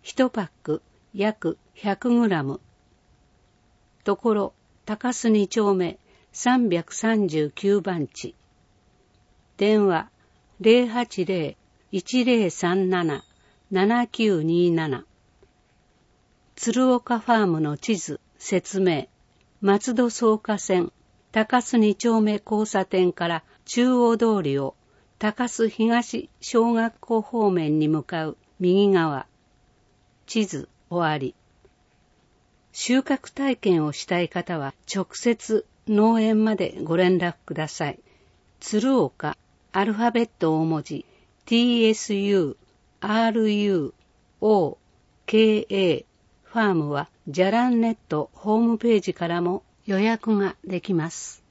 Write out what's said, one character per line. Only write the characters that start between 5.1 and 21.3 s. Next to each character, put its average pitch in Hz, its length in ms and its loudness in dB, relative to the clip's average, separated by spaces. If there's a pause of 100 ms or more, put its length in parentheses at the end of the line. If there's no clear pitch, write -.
二 208 200 4
丁 202 260 0
目 180 240 -2 (340)
三 247 360 2
百 170 260 -2
三 220 320 0
十 151 240 -2
九 202 300 0
番 165 260 -4
地。 - 300 -16 (1200)
電 208 300 2
話、 170 240 0 (500)
零 233 280 6
八 226 360 -4
零 165 320 -4 (340)
一 240 340 -2
零 226 260 2
三 185 400 0
七 175 340 -2 (460)
七 214 360 2
九 202 360 0
二 170 280 2
七。 151 340 -2 (1500)
鶴 254 380 0
岡 240 260 -2
フ 240 140 0
ァ 220 100 4
ー 196 40 2
ム 165 140 0
の 147 160 -2
地 220 200 -2
図、 156 240 -10 (180)
説 190 420 -4
明。 175 280 0 (520)
松 202 340 2
戸 240 140 2
草 220 300 0
加 208 200 -4
線、 180 340 -2 (400)